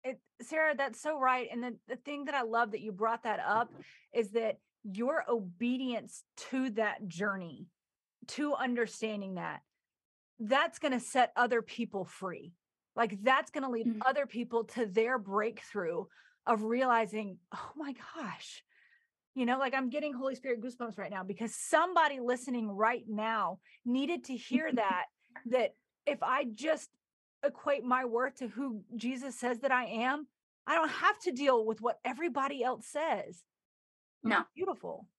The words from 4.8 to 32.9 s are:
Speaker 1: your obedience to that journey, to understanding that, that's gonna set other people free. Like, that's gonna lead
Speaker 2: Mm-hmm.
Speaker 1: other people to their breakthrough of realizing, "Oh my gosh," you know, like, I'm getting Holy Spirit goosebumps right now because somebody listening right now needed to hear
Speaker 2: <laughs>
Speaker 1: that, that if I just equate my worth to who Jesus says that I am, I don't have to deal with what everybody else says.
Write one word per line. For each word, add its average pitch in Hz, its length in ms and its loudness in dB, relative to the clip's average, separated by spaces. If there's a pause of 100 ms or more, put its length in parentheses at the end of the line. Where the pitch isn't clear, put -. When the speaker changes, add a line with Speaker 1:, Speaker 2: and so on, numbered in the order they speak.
Speaker 1:
your 233 460 0
obedience 240 960 -2 (260)
to 262 220 0
that 208 360 -2
journey, 180 600 -4 (640)
to 294 260 0
understanding 220 800 -2
that, 165 260 -6 (760)
that's 277 400 2
gonna 262 200 2
set 247 360 4
other 240 260 4
people 208 440 -4
free. 175 480 -10 (420)
Like, 214 280 0
that's 262 280 4
gonna 269 180 -2
lead 233 180 0
Speaker 2:
Mm-hmm. 220 180 0
Speaker 1:
other 269 200 4
people 233 400 -2
to 233 200 -2
their 226 340 2
breakthrough 196 840 -2 (400)
of 214 180 4
realizing, 220 720 2 (160)
"Oh - 220 -10
my 285 180 -6 (220)
gosh," - 480 -10 (720)
you 254 100 0
know, 247 140 2
like, 262 140 0
I'm 262 160 0
getting 294 240 -2
Holy 262 220 -4
Spirit 247 260 -4
goosebumps 240 360 -8
right 185 140 -8
now 190 120 -6
because 208 300 -6
somebody 320 680 4
listening 247 520 -2
right 220 360 2
now 214 520 -2 (260)
needed 262 400 0
to 262 100 -6
hear 285 360 0
Speaker 2:
<laughs> - 20 2
Speaker 1:
that, 190 320 2 (420)
that 233 280 2 (300)
if 285 180 0
I 269 220 2 (100)
just 302 340 -2 (560)
equate 285 380 0
my 254 220 2
worth 247 300 0
to 247 120 -6
who 214 360 -6 (120)
Jesus 247 440 -4
says 247 200 0
that 269 120 2
I 254 140 2
am, 254 420 -2 (380)
I 294 100 2
don't 320 140 4
have 370 320 4
to 359 100 0
deal 247 340 4
with 220 160 -2
what 240 240 0
everybody 269 580 -2
else 247 240 -2
says. 277 560 -2 (800)